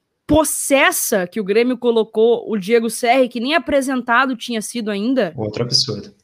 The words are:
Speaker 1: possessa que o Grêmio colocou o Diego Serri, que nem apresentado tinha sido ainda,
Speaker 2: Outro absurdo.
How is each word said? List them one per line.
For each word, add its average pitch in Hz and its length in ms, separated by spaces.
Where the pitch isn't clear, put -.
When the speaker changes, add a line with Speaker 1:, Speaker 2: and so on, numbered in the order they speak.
Speaker 1:
possessa 285 1000
que 220 120
o 208 40
Grêmio 233 340
colocou 226 720
o 220 80
Diego 226 320
Serri, 254 380
que 240 120
nem 262 140
apresentado 262 840
tinha 226 260
sido 220 280
ainda, 208 460
Speaker 2:
Outro 107 280
absurdo. - 500